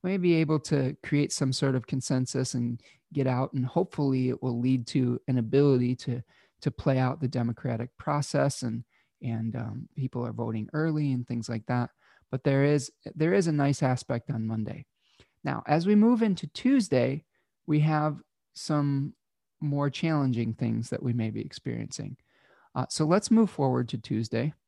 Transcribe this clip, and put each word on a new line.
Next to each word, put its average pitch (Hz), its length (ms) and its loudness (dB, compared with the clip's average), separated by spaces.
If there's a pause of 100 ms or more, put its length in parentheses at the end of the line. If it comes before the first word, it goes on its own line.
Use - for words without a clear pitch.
we 185 80 -2
may 196 60 0
be 175 180 4
able 156 260 4
to 135 440 0
create 143 280 0
some 135 200 0
sort 135 240 0
of 123 100 -4
consensus 131 680 -2
and 120 280 -2 (300)
get 139 160 0
out, 127 240 0
and 127 120 -2
hopefully 131 680 0
it 123 120 -6
will 120 160 -2
lead 127 300 0
to 123 400 0
an 131 100 0
ability 127 580 4
to, 127 260 -6 (400)
to 139 100 0
play 135 260 0
out 131 220 0
the 131 80 -2
democratic 120 720 -4
process, 143 640 -2
and, 120 200 -4 (400)
and, 113 320 -4
um, 113 420 -8
people 123 300 -4
are 113 60 -6
voting 113 400 -4
early 151 400 0
and 123 160 -2
things 117 200 -6
like 110 180 -6
that. 123 240 0 (420)
But 127 100 -6
there 139 220 4
is, 143 260 2 (240)
there 160 180 2
is 190 140 4
a 160 60 0
nice 143 300 2
aspect 123 480 -2
on 110 160 -2
Monday. 110 400 -4 (580)
Now, 139 220 -4
as 165 200 2
we 208 80 4
move 226 280 6
into 196 260 0
Tuesday, 156 760 2 (420)
we 151 140 4
have 151 420 2 (320)
some 143 580 -2 (480)
more 143 300 0
challenging 131 640 0
things 113 340 -2
that - 140 -6
we 120 100 0
may 113 180 0
be 110 120 -6
experiencing. 110 760 -8 (580)
Uh, 127 140 -2
so - 160 -2
let's 185 260 2
move 220 200 6
forward 127 400 0
to 123 80 -6
Tuesday. 117 560 -2 (140)